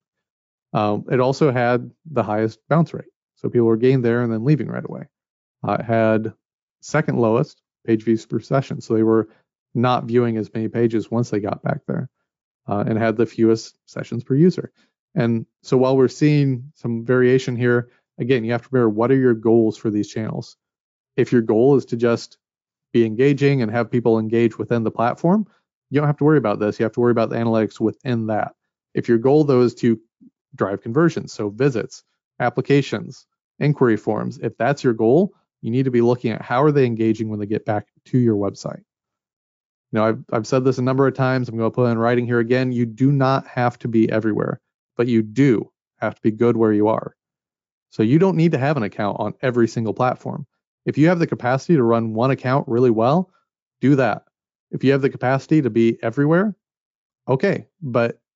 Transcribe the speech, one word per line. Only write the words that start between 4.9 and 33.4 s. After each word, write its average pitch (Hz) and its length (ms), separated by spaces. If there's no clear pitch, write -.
Uh, 104 140
it - 40
had 110 500
second 147 360
lowest 117 440
page 110 180
views 113 220
per 120 140
session. 135 420
So - 100
they 110 100
were 110 280
not 120 300
viewing 117 320
as 104 160
many 110 160
pages 113 420
once 117 200
they 104 100
got 101 220
back 135 240
there, 131 240
uh, 104 180
and 110 120
had 110 180
the 117 80
fewest 113 640
sessions - 360
per - 120
user. 165 380
And 117 320
so - 160
while 131 180
we're 131 120
seeing 143 640
some 117 320
variation 127 500
here, 120 320
again, 127 260
you 117 80
have 117 100
to - 80
remember, 120 200
what 110 200
are 135 60
your 127 180
goals 113 440
for 117 100
these 104 200
channels? - 500
If - 160
your 123 100
goal 120 340
is 123 100
to 123 100
just 117 400
be 113 140
engaging 135 560
and 107 100
have 117 180
people 117 280
engage 110 400
within 113 260
the 104 60
platform, 170 560
you 135 120
don't 147 80
have 147 80
to - 80
worry 151 140
about 104 200
this. 104 220
You 113 40
have 110 80
to - 80
worry 120 120
about 113 180
the 123 60
analytics 113 420
within 113 480
that. 107 300
If - 140
your 117 100
goal, 139 260
though, 135 160
is 120 160
to 117 240
drive 101 260
conversions, 151 500
so 107 160
visits, 110 540
applications, 127 840